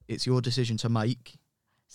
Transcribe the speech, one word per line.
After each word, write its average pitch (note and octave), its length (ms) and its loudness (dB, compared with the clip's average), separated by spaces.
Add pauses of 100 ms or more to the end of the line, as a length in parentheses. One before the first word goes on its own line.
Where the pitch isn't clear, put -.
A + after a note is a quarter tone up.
it's - 160 -4
your B2+ 160 2
decision A#2+ 380 0
to A#2+ 100 -2
make. A#2 480 -2 (580)